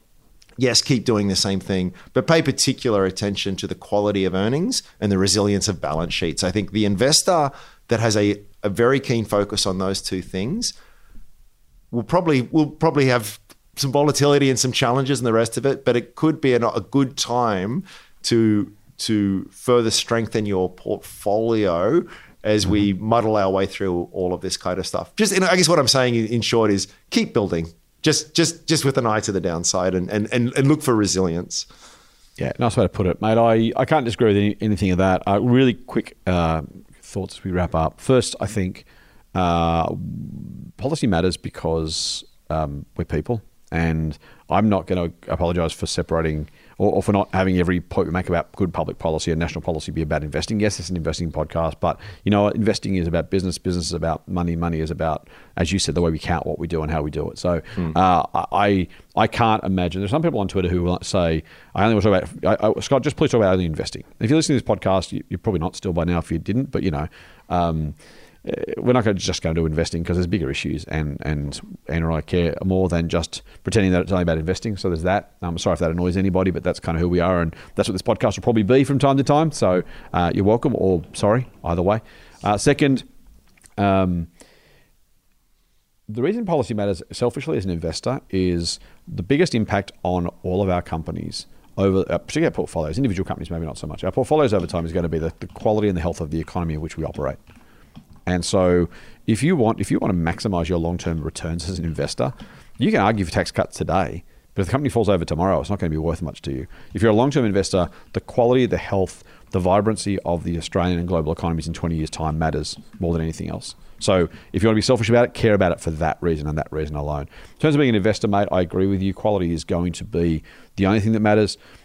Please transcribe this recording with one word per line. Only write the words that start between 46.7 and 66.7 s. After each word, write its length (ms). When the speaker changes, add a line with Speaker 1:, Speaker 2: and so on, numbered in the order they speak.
Speaker 2:
or, 120
or 120
for 100
not 220
having 240
every 220
point 260
we 60
make 160
about 280
good 160
public 260
policy 320
and 80
national 220
policy 320
be 80
about 240
investing. 340
Yes, 220
it's 80
an 80
investing 340
podcast, 480
but 220
you 60
know 140
what? 100
Investing 420
is 100
about 220
business. 300
Business 280
is 60
about 340
money. 300
Money 240
is 100
about, 380
as 120
you 80
said, 160
the 60
way 100
we 80
count 280
what 120
we 80
do 140
and 100
how 120
we 80
do 200
it. 60
So, 240
Speaker 1:
Hmm. 200
Speaker 2:
uh, 280
I, 200
I, 360
I 100
can't 380
imagine. 360
There's 120
some 100
people 180
on 80
Twitter 200
who 160
will 180
say, 400
"I 100
only 120
want 80
to 60
talk 320
about, 220
I, 40
I, 20
Scott, 220
just 140
please 160
talk 80
about 120
only 140
investing." 380
If 100
you're 80
listening 200
to 60
this 120
podcast, 360
you, 160
you're 100
probably 220
not 160
still 160
by 120
now 140
if 140
you 60
didn't, 320